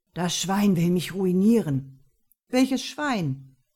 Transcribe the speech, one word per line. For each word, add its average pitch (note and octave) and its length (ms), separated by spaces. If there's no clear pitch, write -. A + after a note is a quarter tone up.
"Das E3+ 220
Schwein G3 400
will E3+ 140
mich F3 240
ruinieren." F#3 840
"Welches C4 340
Schwein?", F3 720